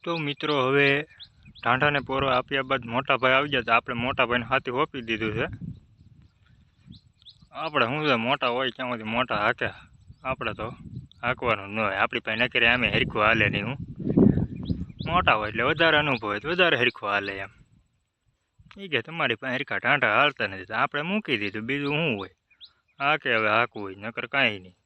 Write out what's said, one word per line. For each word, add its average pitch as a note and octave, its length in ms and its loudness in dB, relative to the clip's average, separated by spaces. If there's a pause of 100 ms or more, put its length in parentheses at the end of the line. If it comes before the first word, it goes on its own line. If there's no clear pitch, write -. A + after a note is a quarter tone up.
તો E3+ 140 -4
મિત્રો, C#3+ 520 -2
હવે C#3 380 4 (540)
ઢાંઢાને C#3 380 4
પોરો C3+ 300 -2
આપ્યા C3 320 0
બાદ C3 240 -2
મોટા B2+ 320 0
ભાઈ B2+ 160 4
આવી C#3 160 2
જાય, B2 140 0
તો A2+ 100 0
આપણે B2 220 0
મોટા B2 300 0
ભાઈને A#2+ 200 0
હાથી C3+ 260 -2
સોંપી C3+ 300 -2
દીધું A2 320 -4
છે. A#2 120 -2 (2000)
આપણે D3+ 340 0
શું D3+ 220 0
છે, C3+ 80 6
મોટા B2+ 320 0
હોય B2 240 0
ક્યાં B2 200 -6
સુધી A2 120 -6
મોટા A#2 320 0
હાંકે, G#2+ 340 0 (540)
આપણે B2 300 -6
તો G#2+ 160 -8 (520)
હાંકવાનું A#2 480 0
ન G#2+ 100 -4
હોય. G2+ 180 0
આપણી A2+ 220 0
પાસે A2 240 -2
નકરે A#2+ 240 2
આમે A#2+ 220 2
હરખું A2+ 320 0
હાલે G#2+ 280 4
નહીં. G2+ 160 -2
હું B2+ 120 -6 (1300)
મોટા E3+ 260 4
હોય G#2+ 160 0
એટલે A2 140 -4
વધારે D#3 340 4
અનુભવ C3+ 280 0
હોય G#2 140 -2
તો C#3+ 100 -8
વધારે F3 280 2
હરખું A#2 320 0
હાલે G2 280 -2
એમ. G2 120 -10 (1300)
ઈ G3 100 -14
કે C3+ 140 -2
તમારી D3+ 340 -2
પાસે B2+ 200 -6
હરખા B2+ 220 -4
ઢાંઢા B2 400 2
હાલતા C3+ 300 2
નથી, F#2+ 180 -10
તો G#2 80 -12
આપણે C#3 280 -2
મૂકી F3 360 -4
દીધું, G#2 240 -4
બીજું C#3+ 340 -4
શું D3 220 -2
હોય? F#2 120 -10 (680)
હાંકે C#3+ 360 0
હવે A2 140 2
હાંકવું A2+ 340 0
હોય, F#2+ 120 -10
નકર A2+ 320 -10
કાંઈ A#2 320 0
નહીં. F#2 160 -20 (100)